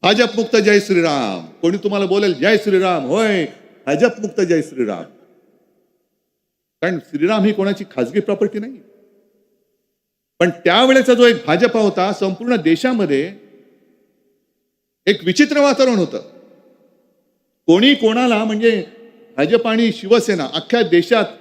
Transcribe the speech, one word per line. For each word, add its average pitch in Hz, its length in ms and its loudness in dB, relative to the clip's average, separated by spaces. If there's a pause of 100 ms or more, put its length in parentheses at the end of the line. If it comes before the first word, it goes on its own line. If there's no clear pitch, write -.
भाजपमुक्त 220 540 0
जय 208 240 4
श्रीराम. 143 640 -2 (160)
कोणी 175 160 -2
तुम्हाला 202 280 -4
बोलेल, 196 280 0
"जय 185 240 2
श्रीराम", 185 480 0
होय, 190 400 0 (400)
भाजपमुक्त 202 560 -2
जय 170 200 0
श्रीराम. 104 400 -6 (1800)
कारण 175 180 -4
श्रीराम 180 440 -2
ही 208 100 2
कोणाची 196 300 -4
खाजगी 131 360 -4
प्रॉपर्टी 208 400 -4
नाही. 240 140 -12 (1700)
पण 180 100 2
त्यावेळेचा 247 640 2
जो 240 140 6
एक - 200 2
भाजपा 220 320 2
होता, 196 340 0
संपूर्ण 196 420 -4
देशामध्ये 170 760 -2 (1700)
एक 196 180 -2
विचित्र 285 360 0
वातावरण 269 360 2
होतं. 165 220 -2 (1500)
कोणी 214 260 4
कोणाला, 226 500 0
म्हणजे 220 420 0 (520)
भाजप 226 300 0
आणि 226 240 0
शिवसेना 190 600 0
अख्ख्या 233 280 -2
देशात 175 420 2 (180)